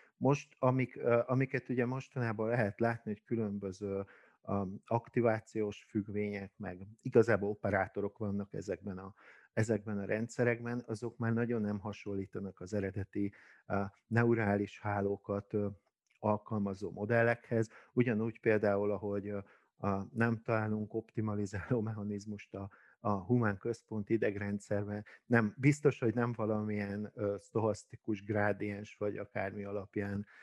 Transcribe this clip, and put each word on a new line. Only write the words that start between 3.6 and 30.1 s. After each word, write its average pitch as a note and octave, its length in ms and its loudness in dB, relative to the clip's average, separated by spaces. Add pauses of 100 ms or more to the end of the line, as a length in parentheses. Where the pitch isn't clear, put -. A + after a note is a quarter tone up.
ö, G2+ 180 0 (240)
aktivációs A2 1040 0
függvények, G#2 680 -4
meg F#2+ 300 -10 (140)
igazából A2 480 4
operátorok G2 680 -2
vannak G2+ 360 -4
ezekben F#2+ 440 -6
a, F#2+ 160 -14 (400)
ezekben G#2+ 460 0
a G2 60 -6
rendszerekben, A#2 800 -2
azok A2+ 300 -6
már A#2 160 2
nagyon A#2 280 0
nem G#2 180 -2
hasonlítanak G2 800 -6
az F2+ 140 -12
eredeti, G2+ 600 -2 (320)
ö, G2+ 160 -2 (260)
neurális A2+ 720 2
hálókat, G2+ 760 -2
ö, G#2 140 0 (520)
alkalmazó G2+ 720 -2
modellekhez. A2+ 800 2 (240)
Ugyanúgy A2+ 460 2
például, G#2 520 4
ahogy, G2+ 360 -2
ö, G2+ 120 -4 (380)
a, G2 260 0 (100)
nem A#2 280 2
találunk G#2+ 520 -2
optimalizáló G#2+ 880 -2
mechanizmust G#2 760 -6
a, G2 140 -8 (300)
a G#2 120 0
humán G2+ 460 2
központi A2 560 -4
idegrendszerben, G#2 920 -2 (200)
nem, A#2 320 4
biztos, C#3+ 420 4
hogy A2+ 140 2
nem A#2+ 180 0
valamilyen, G#2+ 840 -2
ö, G2+ 260 -2
sztochasztikus G#2+ 840 -2
grádiens G#2 720 -2
vagy G#2 220 -2
akármi G2+ 460 -6
alapján, G2+ 640 -4 (180)